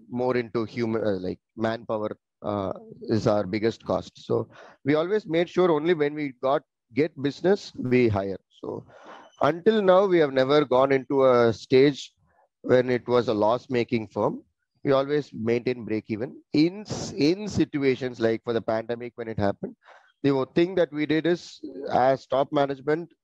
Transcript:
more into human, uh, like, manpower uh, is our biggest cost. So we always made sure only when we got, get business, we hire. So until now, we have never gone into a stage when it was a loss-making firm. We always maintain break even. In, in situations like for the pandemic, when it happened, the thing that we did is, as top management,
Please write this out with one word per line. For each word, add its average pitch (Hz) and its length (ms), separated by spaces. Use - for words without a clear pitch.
more 123 260
into 117 280
human, 113 400
uh, 101 160
like, 92 200
manpower 110 600
uh, 101 280
is 110 240
our 104 200
biggest 107 380
cost. 90 280
So 117 240
we 139 100
always 180 320
made 165 220
sure 180 220
only 160 240
when 147 200
we 147 280
got, 139 200
get 147 280
business, 170 540
we 123 320
hire. 98 300
So 104 240
until 175 400
now, 185 240
we 180 120
have 147 140
never 135 320
gone 131 280
into 135 320
a 120 280
stage 135 600
when 127 260
it 120 200
was 120 200
a 113 60
loss-making 113 760
firm. 143 340
We 139 80
always 139 400
maintain 117 520
break 107 240
even. 113 280
In, 175 320
in 185 320
situations 135 720
like 113 240
for 120 80
the 113 100
pandemic, 117 540
when 117 120
it 107 100
happened, 101 360
the 135 320
thing 175 220
that 160 160
we 151 120
did 151 220
is, - 340
as 131 340
top 139 260
management, 143 580